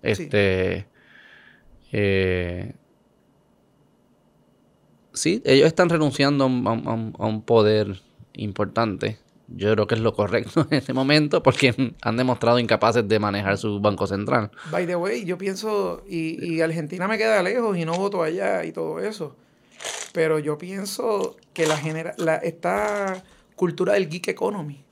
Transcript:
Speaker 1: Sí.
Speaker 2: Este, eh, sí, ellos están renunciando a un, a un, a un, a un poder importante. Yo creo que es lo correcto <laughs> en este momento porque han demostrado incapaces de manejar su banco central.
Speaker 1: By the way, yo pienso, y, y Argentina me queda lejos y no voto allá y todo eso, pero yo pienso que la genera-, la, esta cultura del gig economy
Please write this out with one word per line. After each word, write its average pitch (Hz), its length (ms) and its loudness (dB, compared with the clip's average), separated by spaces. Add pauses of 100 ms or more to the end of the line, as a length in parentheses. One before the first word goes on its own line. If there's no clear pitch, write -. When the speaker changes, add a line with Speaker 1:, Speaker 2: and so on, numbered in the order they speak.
Speaker 1:
Sí. 120 80 -2
Speaker 2:
Este, 95 720 0 (1080)
eh, 95 800 0 (2500)
sí, 196 320 -2
ellos 135 220 8
están 175 220 4
renunciando 143 540 2
a 131 40 2
un, 123 200 0
a 110 40 2
un, 113 160 -4
a - 60 -2
un, 113 260 -4
a 107 60 -2
un 110 160 -2
poder 107 600 4 (320)
importante. 107 840 -2 (380)
Yo 107 180 0
creo 107 140 2
que 120 80 0
es 110 60 -2
lo 113 120 2
correcto 107 540 0
<laughs> - 40 -4
en 151 80 2
este 127 140 -6
momento 147 500 2
porque 123 580 2
han 113 160 0
demostrado 120 420 4
incapaces 113 480 2
de 107 120 4
manejar 101 380 0
su 104 220 -4
banco 101 280 2
central. 104 420 0 (220)
Speaker 1:
By 175 160 -2
the 175 80 -4
way, 202 300 -4
yo 180 120 -6
pienso, 190 720 -4
y, 165 340 -6
y 165 180 -2
Argentina 165 460 -2
me 220 120 -2
queda 220 240 2
lejos 208 340 0
y 165 80 -2
no 160 80 -2
voto 190 300 -2
allá 185 420 -2
y 165 60 -8
todo 160 280 -6
eso, 190 360 -8 (760)
pero 160 280 2
yo 151 180 -4
pienso 196 800 -4 (160)
que 160 140 0
la 151 100 2
genera-, 160 400 -6
la, 160 200 2
esta 190 840 -2 (320)
cultura 180 380 0
del 190 160 2
gig 175 180 -6
economy 170 640 -4